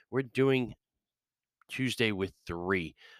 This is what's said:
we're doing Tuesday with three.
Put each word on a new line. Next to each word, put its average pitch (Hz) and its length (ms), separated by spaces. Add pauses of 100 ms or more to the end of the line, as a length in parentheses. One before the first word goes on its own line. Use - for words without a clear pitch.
(100)
we're 131 120
doing 131 520 (960)
Tuesday 120 420
with 95 220 (120)
three. 87 520 (240)